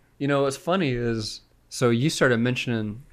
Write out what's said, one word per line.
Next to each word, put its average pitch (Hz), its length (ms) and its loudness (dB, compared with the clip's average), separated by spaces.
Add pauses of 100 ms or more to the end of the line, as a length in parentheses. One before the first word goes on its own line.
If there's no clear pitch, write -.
(180)
You 139 100 -2
know, 143 140 2
what's 135 140 0
funny 175 360 0
is, 117 480 -4 (280)
so 123 220 2
you 120 180 2
started 131 300 2
mentioning 117 640 -2 (100)